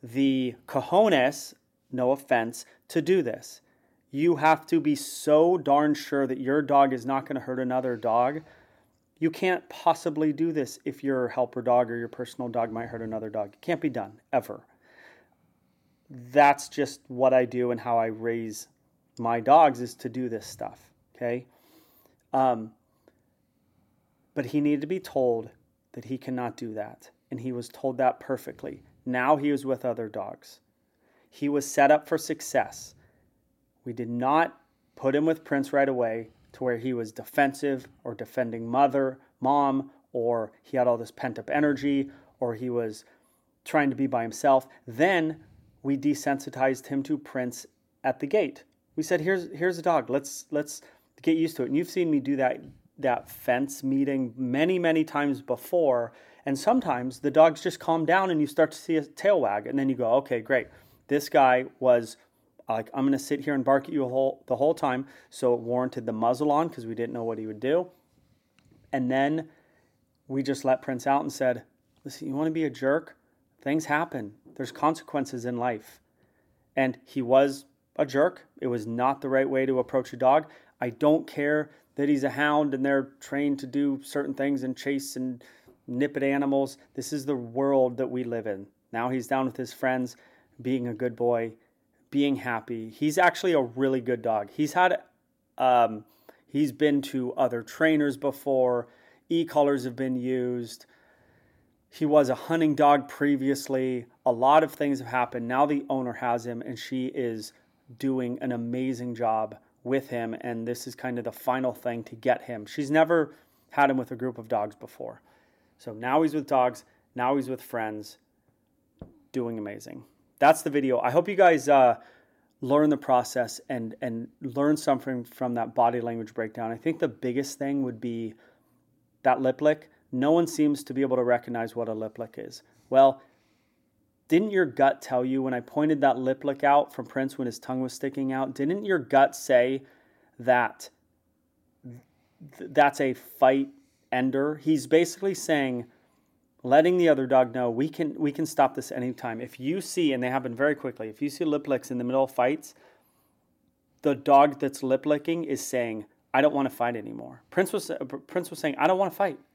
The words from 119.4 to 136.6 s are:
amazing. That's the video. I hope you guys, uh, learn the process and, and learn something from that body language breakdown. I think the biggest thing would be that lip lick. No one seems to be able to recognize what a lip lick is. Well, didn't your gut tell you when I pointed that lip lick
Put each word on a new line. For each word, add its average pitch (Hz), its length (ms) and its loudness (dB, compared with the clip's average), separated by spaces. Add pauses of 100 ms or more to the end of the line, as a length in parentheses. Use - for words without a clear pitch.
amazing. 104 460 -12 (340)
That's 160 240 6
the 156 80 -2
video. 135 300 2
I 123 100 0
hope 165 180 2
you 202 80 -4
guys, 165 320 6
uh, 131 280 8 (640)
learn 143 300 4
the 143 60 2
process 123 720 0
and, 117 320 -6
and 117 280 -6 (120)
learn 143 360 0
something 131 480 -2
from 123 300 -6
that 117 200 -4
body 120 260 4
language 117 320 -6
breakdown. 113 380 -6
I 113 60 -6
think 160 240 -2
the 160 80 0
biggest 127 500 -4
thing 139 240 -2
would 120 180 -6
be 117 340 -6 (920)
that 127 180 4
lip 131 180 0
lick. 151 300 2 (220)
No 131 200 2
one 170 140 4
seems 147 380 0
to 131 100 -10
be 131 80 -2
able 131 140 2
to 127 80 2
recognize 120 500 0
what 117 140 -4
a 110 60 -6
lip 110 240 -10
lick 113 200 -12
is. - 240 -14 (280)
Well, 135 300 8 (1080)
didn't 196 240 4
your 185 140 4
gut 135 360 2
tell 127 220 -2
you 131 180 -2
when 131 120 -2
I 120 60 -2
pointed 151 420 0
that 131 160 4
lip 131 260 -4
lick 139 180 -4